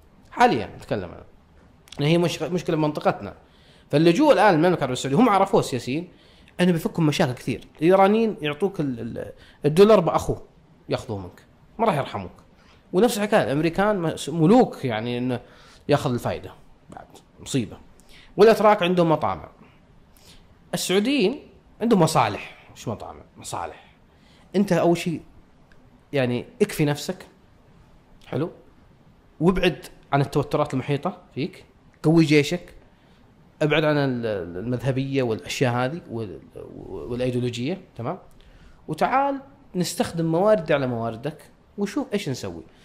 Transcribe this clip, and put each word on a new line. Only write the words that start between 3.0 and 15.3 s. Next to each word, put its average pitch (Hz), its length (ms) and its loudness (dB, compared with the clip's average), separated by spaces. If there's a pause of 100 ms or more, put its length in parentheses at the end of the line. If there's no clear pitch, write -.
فاللجوء 170 420 4
الآن 190 220 6
للمملكة 165 240 2
العربية 127 140 -4
السعودية، 135 260 -2
هم 247 100 6
عرفوه 196 320 2
السياسيين، 135 480 -6 (520)
إنه 180 120 4
بيفكوا 165 320 -2
مشاكل 147 280 2
كثير. - 320 -8 (140)
الإيرانيين 196 640 4
يعطوك 151 380 -4
ال-، 131 200 -4
ال-، 110 320 -10 (320)
الدولار 196 360 8
بأخوه، 156 420 -2 (460)
ياخذوه 117 300 -6
منك. 90 260 -16 (340)
ما 226 80 0
راح 175 100 2
يرحموك. 104 360 -8 (600)
ونفس 220 260 2
الحكاية، 202 240 2
الأمريكان 165 600 0
مس-، - 260 -6
ملوك، 170 560 4
يعني، 120 340 -4
إنه 123 220 -4 (480)